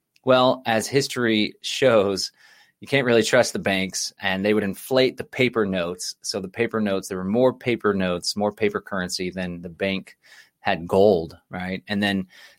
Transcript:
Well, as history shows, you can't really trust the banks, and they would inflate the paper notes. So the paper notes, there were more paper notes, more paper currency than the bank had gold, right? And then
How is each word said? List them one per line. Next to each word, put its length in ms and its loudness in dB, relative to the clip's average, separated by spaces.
Well, 420 4
as 200 0
history 760 0
shows, 680 2
you 60 -20
can't 200 0
really 160 6
trust 300 2
the 60 -4
banks, 640 -2
and 240 -2
they 100 4
would 100 0
inflate 520 0
the 80 -8
paper 420 0
notes. 560 -6
So 180 -6
the 80 -10
paper 320 -4
notes, 280 -2
there 100 -6
were 60 -6
more 280 2
paper 420 -2
notes, 420 -2
more 160 -2
paper 280 -2
currency 500 -6
than 320 -8
the 60 -12
bank 480 -6
had 260 -2
gold, 520 4
right? 400 -8
And 140 -2
then 240 0